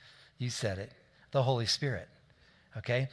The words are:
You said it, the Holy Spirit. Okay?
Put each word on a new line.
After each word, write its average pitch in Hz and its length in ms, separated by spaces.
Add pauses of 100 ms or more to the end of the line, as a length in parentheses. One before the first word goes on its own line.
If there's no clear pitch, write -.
(380)
You 123 120
said 101 280
it, 101 140 (400)
the 135 120
Holy 120 220
Spirit. 113 420 (680)
Okay? 123 360